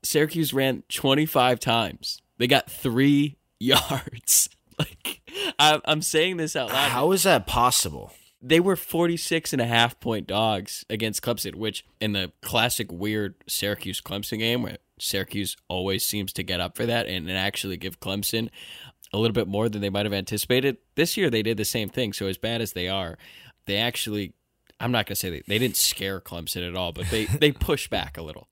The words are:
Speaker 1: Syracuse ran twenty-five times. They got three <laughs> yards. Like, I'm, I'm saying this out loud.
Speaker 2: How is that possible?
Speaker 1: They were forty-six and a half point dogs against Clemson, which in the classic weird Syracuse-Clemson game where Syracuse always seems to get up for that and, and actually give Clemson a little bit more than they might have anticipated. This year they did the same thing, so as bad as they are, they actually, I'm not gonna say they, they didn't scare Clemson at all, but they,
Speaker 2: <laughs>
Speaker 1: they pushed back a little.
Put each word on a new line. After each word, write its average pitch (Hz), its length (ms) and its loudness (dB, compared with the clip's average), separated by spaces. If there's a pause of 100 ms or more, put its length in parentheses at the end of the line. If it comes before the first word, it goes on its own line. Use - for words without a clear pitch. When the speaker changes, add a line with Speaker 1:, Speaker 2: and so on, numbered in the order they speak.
Speaker 1:
Syracuse 156 500 2
ran 135 340 0
twenty-five 135 720 2
times. - 640 -2 (160)
They 123 100 2
got 135 240 4
three 143 640 4 (120)
<laughs> - 120 -20
yards. - 880 2 (320)
Like, - 400 -6 (400)
I'm, 151 240 6
I'm 156 180 0
saying 175 360 2
this 156 180 -4
out 127 140 -2
loud. 139 220 2
Speaker 2:
How 135 200 4
is 190 120 4
that 156 220 6
possible? 95 680 2 (300)
Speaker 1:
They 151 160 6
were 180 160 4
forty-six 170 760 0
and 135 80 2
a 113 60 2
half 117 320 4
point 110 260 -4
dogs 107 640 -2
against 110 320 -4
Clemson, 104 320 -4
which 104 320 -6 (160)
in 107 120 0
the 95 180 -2 (100)
classic 117 500 0
weird 101 440 -2 (120)
Syracuse-Clemson 101 920 -4
game 117 240 0
where - 140 -8 (200)
Syracuse 98 580 -4 (120)
always 92 360 -2
seems 101 300 -4
to - 80 -6
get 90 180 -4
up 87 160 -4
for 120 120 -2
that 117 180 0
and, 87 240 -6
and 92 80 -2
actually 95 400 -4
give 95 220 -10
Clemson 104 500 -4 (640)
a 101 60 0
little 113 140 2
bit 101 140 0
more 104 220 0
than 104 120 -4
they 101 100 0
might 104 160 0
have 101 60 -2
anticipated. 123 640 0 (180)
This 165 220 2
year 180 120 2
they 113 140 0
did 110 140 0
the 104 80 -2
same 107 240 -2
thing, 113 240 -2
so 101 120 -4
as 95 140 -4
bad 113 220 -4
as 110 120 -4
they 90 140 -4
are, 92 320 -4 (480)
they 98 100 0
actually, 104 560 -2 (460)
I'm 120 120 -2
not 117 140 2
gonna 101 120 -6
say 95 120 -2
they, 80 160 -8
they 101 140 0
didn't 123 180 0
scare 95 420 -2
Clemson 87 480 -8
at 87 80 -8
all, 90 180 -2
but 87 180 -6
they, 110 140 0
Speaker 2:
<laughs> 101 140 -2
Speaker 1:
they 147 120 6
pushed - 400 -2
back - 260 -4
a 82 60 -10
little. - 280 -14